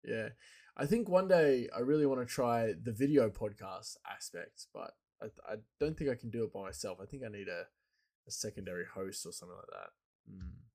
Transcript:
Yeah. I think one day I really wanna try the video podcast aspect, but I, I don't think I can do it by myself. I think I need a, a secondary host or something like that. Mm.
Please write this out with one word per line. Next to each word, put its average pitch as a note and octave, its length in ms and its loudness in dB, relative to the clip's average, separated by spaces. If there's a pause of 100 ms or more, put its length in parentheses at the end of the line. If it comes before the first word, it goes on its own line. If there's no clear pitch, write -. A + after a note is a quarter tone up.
Yeah. A2+ 260 -4 (460)
I C#3+ 100 -2
think G#3 240 2
one F#3 180 6
day D3 480 8
I A#2+ 60 -2
really D3 240 4
wanna C3 200 2
try A#2 560 2
the A#2 120 -4
video C3 360 6
podcast G2 680 -8 (120)
aspect, - 640 -12
but - 180 -10 (300)
I, - 40 -10 (220)
I - 80 -4 (240)
don't D#3 180 0
think D3 120 0
I B2 60 0
can A#2+ 140 -12
do A2+ 160 -2
it - 80 -10
by G2 100 -8
myself. F#2+ 380 -8
I F#2+ 40 -10
think C3 200 -12
I A2 40 -8
need G2+ 200 -10
a, E2+ 140 -6 (640)
a A2+ 40 -12
secondary F#2 540 -6
host F#2+ 400 -8
or F2+ 60 -10
something F2 260 -16
like - 140 -18
that. - 600 -18
Mm. F#2+ 180 -12 (240)